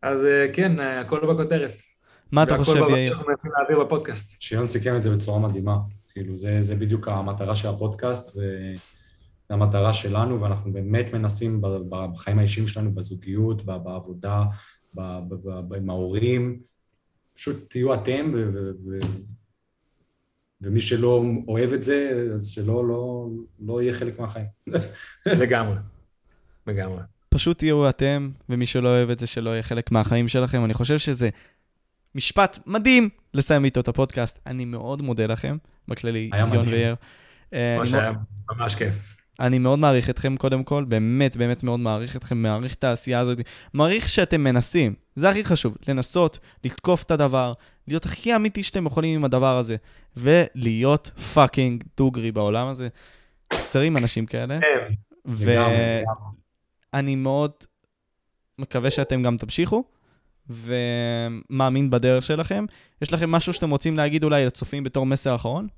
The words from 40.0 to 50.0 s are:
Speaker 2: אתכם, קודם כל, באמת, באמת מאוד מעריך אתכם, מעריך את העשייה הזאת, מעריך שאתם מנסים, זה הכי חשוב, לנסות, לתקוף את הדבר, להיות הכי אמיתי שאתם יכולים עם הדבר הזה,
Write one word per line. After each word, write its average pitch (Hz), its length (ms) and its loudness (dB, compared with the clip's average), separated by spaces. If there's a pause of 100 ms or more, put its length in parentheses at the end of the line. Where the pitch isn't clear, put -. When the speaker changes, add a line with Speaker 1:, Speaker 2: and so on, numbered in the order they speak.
Speaker 2:
אתכם, 135 260 -2
קודם 131 280 0
כל, 143 200 -2
באמת, 120 520 2
באמת 120 260 0
מאוד 120 180 -2
מעריך 117 360 -2
אתכם, 120 260 -4
מעריך 110 320 -2
את - 100 -8
העשייה 123 360 0
הזאת, 123 180 0 (360)
מעריך 196 340 2
שאתם 170 360 4
מנסים, 123 500 4 (200)
זה 165 160 4
הכי 202 140 0
חשוב, 151 320 0 (120)
לנסות, 147 500 0 (260)
לתקוף 170 380 0
את - 80 -6
הדבר, 131 420 2 (360)
להיות 156 160 -4
הכי - 320 -2
אמיתי 214 260 0
שאתם 185 240 -2
יכולים 156 280 0
עם 151 100 0
הדבר 127 340 2
הזה, 113 180 -2 (400)